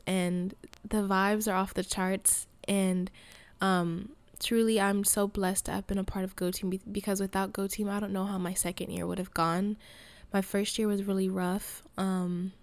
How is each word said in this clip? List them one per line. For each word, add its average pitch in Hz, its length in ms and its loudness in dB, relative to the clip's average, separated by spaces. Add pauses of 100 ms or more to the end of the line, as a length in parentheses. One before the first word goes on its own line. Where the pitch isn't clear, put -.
and 180 480 0 (340)
the 214 140 2
vibes 196 440 2
are 196 100 2
off 190 180 0
the 185 100 0
charts. - 640 0 (200)
And, 185 440 2 (500)
um, 180 480 2 (340)
truly, 226 380 4
I'm 202 240 4
so 202 240 4
blessed 190 380 0
to - 60 -4
have 196 140 -4
been 202 120 0
a 190 60 0
part 190 200 -2
of 185 100 -6
Go 180 160 -2
Team, 180 200 -4
be-, 190 100 -2 (100)
because 202 300 -2
without 196 320 0
Go 196 140 -2
Team, 202 240 -4
I 202 100 -2
don't 196 140 -4
know 190 100 0
how 202 140 -2
my 180 160 -2
second 180 360 -2
year 175 160 -4
would 175 120 -2
have 185 160 -6
gone. 180 420 2 (560)
My 196 80 2
first 202 380 -2
year 220 100 2
was 202 160 0
really 190 240 2
rough, 185 540 -2 (160)
um, 185 540 0 (100)